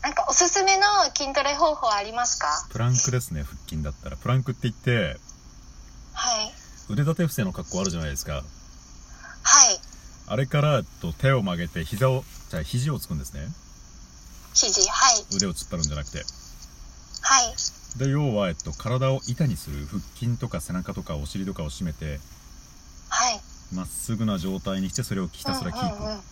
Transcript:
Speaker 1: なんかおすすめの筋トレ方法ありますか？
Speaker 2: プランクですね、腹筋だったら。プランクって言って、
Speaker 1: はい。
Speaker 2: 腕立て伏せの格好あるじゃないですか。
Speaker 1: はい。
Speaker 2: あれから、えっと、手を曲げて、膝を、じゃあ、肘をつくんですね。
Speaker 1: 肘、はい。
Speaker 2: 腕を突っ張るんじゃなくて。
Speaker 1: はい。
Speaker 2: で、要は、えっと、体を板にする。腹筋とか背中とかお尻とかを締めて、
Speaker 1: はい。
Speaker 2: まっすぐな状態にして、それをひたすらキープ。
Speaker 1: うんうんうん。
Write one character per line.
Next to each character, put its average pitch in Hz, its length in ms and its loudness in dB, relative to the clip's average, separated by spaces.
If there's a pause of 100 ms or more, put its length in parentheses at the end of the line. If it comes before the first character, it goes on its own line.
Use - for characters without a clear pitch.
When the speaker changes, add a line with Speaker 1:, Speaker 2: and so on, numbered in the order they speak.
Speaker 1:
な 294 80 0
ん - 40 -6
か - 140 0
お 571 60 2
す 359 140 6
す 392 140 2
め 381 140 6
の 381 80 6 (320)
筋 277 160 0
ト 285 100 2
レ 277 120 2
方 302 200 4
法 247 160 0
あ 202 120 2
り 214 100 -8
ま 240 140 0
す - 120 -2
か？ 151 320 0
Speaker 2:
プ - 80 -6
ラ 120 120 2
ン 127 60 4
ク 123 140 2
で 123 100 2
す - 100 -8
ね、 76 120 -4
腹 69 140 -8 (120)
筋 78 140 -4
だ 73 80 -4
っ - 20 -8
た 67 180 -10
ら。 71 60 -10
プ - 120 -4
ラ 123 60 4
ン 131 80 4
ク 123 100 -2
っ - 20 -2
て - 140 -2
言 107 40 0
っ - 20 -6
て、 113 440 0 (960)
Speaker 1:
は - 300 0
い。 - 120 -8 (340)
Speaker 2:
腕 104 140 0
立 156 140 2
て 180 60 2
伏 160 120 2
せ 117 100 2
の 92 80 0
格 80 180 -8
好 92 100 0
あ 98 40 2
る 95 60 0
じ 82 60 -4
ゃ 82 40 -2
な 78 60 -2
い 73 40 -2
で 69 60 -2
す - 80 -4
か。 69 180 -4 (1000)
Speaker 1:
は - 280 10
い。 - 100 -2 (460)
Speaker 2:
あ 110 100 0
れ 135 100 4
か 147 160 2
ら、 147 140 6
え - 40 4
っ 151 40 -4 (180)
と、 85 100 -4
手 135 200 4
を 123 100 4
曲 90 160 0
げ 85 100 -2
て、 80 160 -4
膝 131 260 4
を、 131 140 0 (260)
じ - 60 -4
ゃ 80 40 -2
あ、 - 20 -4
肘 127 280 0
を 127 80 -2
つ - 100 -8
く 90 60 -4
ん 76 40 -2
で 67 80 -4
す - 80 -12
ね。 71 120 -6 (1080)
Speaker 1:
肘、 - 340 6
は - 240 6
い。 - 140 0 (100)
Speaker 2:
腕 135 100 2
を 90 80 -2
突 - 120 -8
っ - 40 -16
張 90 60 -4
る - 40 -2
ん - 20 0
じ 73 100 -2
ゃ 73 40 -4
な 73 80 -6
く - 60 -12
て。 76 140 -8 (960)
Speaker 1:
は 269 220 4
い。 233 120 -4 (440)
Speaker 2:
で、 135 100 2
要 139 260 2
は、 101 140 2
え 85 40 0
っ - 20 -2
と、 - 180 -8
体 127 380 0
を 135 160 2
板 123 200 2
に 104 120 2
す - 100 -10
る。 71 180 -6
腹 92 140 -4 (180)
筋 117 200 0
と 120 100 -4
か 87 140 -4
背 - 100 -6
中 90 220 -4
と 92 80 -6
か - 140 -4
お 71 100 -4
尻 95 180 -4
と 95 80 -4
か 85 100 -6
を 76 80 -2
締 - 140 -6
め 82 80 -2
て、 71 280 -6 (920)
Speaker 1:
は 247 220 4
い。 302 80 -6 (320)
Speaker 2:
ま 92 100 -4
っ 85 40 -6
す - 300 -4
ぐ 110 80 0
な 104 140 2
状 95 220 -2
態 95 200 -2
に 95 80 0
し - 60 -6
て、 127 80 0
そ 107 120 -4
れ 95 60 0
を 90 80 -2
ひ - 160 -12
た 269 100 0
す 262 100 -4
ら 170 80 -4
キ - 60 -6
ー 180 120 0
プ。 202 60 -6
Speaker 1:
う - 20 -12
ん 214 80 -6
う - 20 -2
ん 214 40 -4
う - 40 -4
ん。 196 160 -12